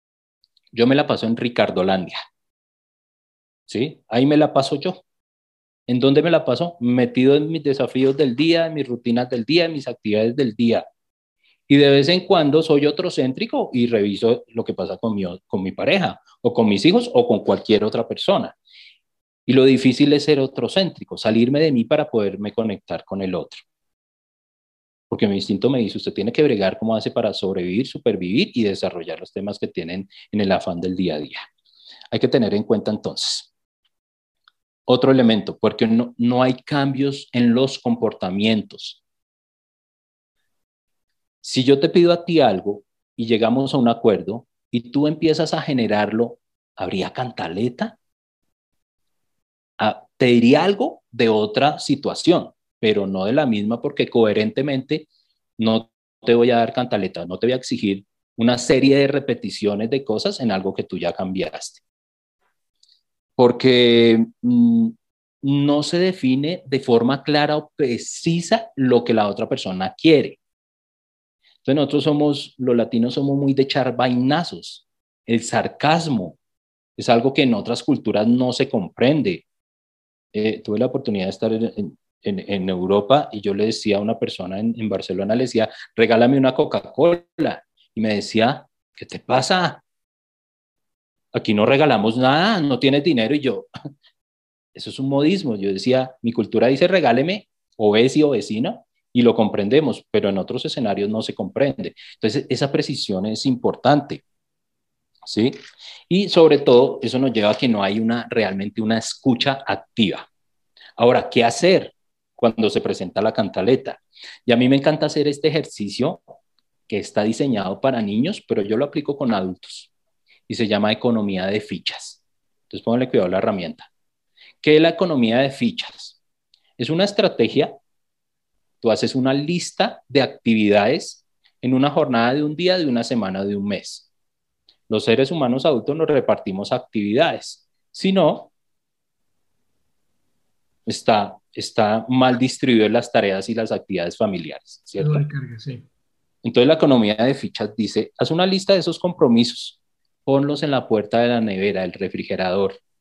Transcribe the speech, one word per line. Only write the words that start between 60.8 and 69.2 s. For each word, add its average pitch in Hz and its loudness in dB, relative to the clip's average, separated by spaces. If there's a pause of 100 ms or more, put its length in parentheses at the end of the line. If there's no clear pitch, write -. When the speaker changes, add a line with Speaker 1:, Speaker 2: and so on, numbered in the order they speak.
Speaker 1:
tú 92 -10
ya 85 -4
cambiaste. 92 -8 (1500)
Porque, 120 4 (160)
mm, 120 4 (520)
no 143 2
se 175 -2
define 170 0
de 131 -2
forma 123 2
clara 147 0
o - -8
precisa 165 -2
lo 127 4
que 120 0
la 107 2